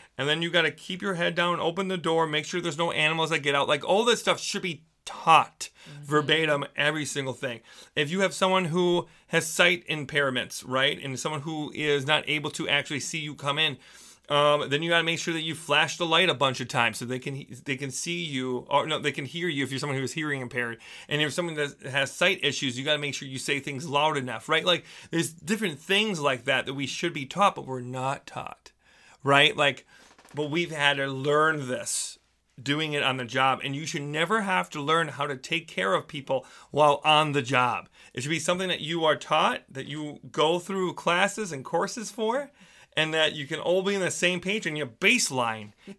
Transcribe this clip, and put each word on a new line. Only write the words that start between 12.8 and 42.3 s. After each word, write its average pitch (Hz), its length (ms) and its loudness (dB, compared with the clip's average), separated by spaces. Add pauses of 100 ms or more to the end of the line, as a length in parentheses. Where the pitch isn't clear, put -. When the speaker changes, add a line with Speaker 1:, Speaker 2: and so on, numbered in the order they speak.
Speaker 1:
see - 180 -6
you 151 160 -8
come 139 240 -4
in, 156 200 0 (500)
um, 147 400 4
then 143 140 0
you 170 80 -2
gotta 170 120 4
make 165 160 0
sure - 140 -4
that 165 80 -2
you 160 140 -4
flash 151 420 2
the 175 80 -4
light 165 240 4
a 151 60 4
bunch 131 260 0
of 123 80 -6
times 117 300 0
so 123 80 -8
they 127 120 -4
can, 139 280 -8 (180)
they 135 140 -4
can 135 120 -6
see 170 320 -6
you, 127 460 -4
or 143 180 2
no, 156 120 -2
they 135 120 -2
can 143 140 -4
hear 170 240 -4
you 139 160 -2
if 120 80 -4
you're 131 80 -4
someone 139 160 -2
who 135 80 -2
is 123 80 -4
hearing 147 300 -4
impaired. 120 360 -6 (300)
And 151 140 0
if 147 100 0
someone 170 220 -4
that 143 260 -4 (100)
has 135 220 -2
sight 180 320 0
issues, 135 340 -2
you 135 60 -6
gotta 151 140 0
make 147 160 -6
sure 139 120 -10
you 131 120 -10
say 139 200 -2
things 147 300 -8
loud 143 300 2
enough, 123 320 -6
right? 160 160 2
Like, 175 180 2 (260)
there's 165 220 0
different 185 480 -4
things 196 400 0
like 131 240 0
that 131 220 0
that 135 80 -4
we 139 120 -4
should 165 280 -4
be 147 100 -6
taught, 190 320 2
but 135 100 -10
we're 127 140 -8
not 127 460 -6
taught, - 440 -12 (540)
right? 139 320 6
Like, 143 300 2 (480)
but 147 160 -4
we've 165 200 -2
had 143 280 2
to 139 80 0
learn 147 600 2
this - 500 -6 (440)
doing 147 300 0
it 143 100 0
on 131 140 2
the 127 80 -4
job, 131 400 2
and 139 100 -4
you 151 120 -6
should 156 160 -6
never 165 400 0
have 185 260 0
to 151 140 -8
learn 160 260 2
how 139 180 -6
to 143 80 -4
take 160 320 -4
care 185 280 0
of 151 120 0
people 135 380 -4 (260)
while 143 340 6
on 151 280 6
the 143 80 2
job. 123 480 2 (240)
It 127 80 -8
should 127 80 -4
be 160 100 0
something 180 300 0
that 170 140 -2
you 165 240 -4
are 147 100 4
taught, 180 540 2
that 131 160 -10
you 147 320 -8 (120)
go 156 280 4
through 185 340 -2
classes 185 600 0
and 135 120 -8
courses 196 460 -2
for, 240 400 -2 (460)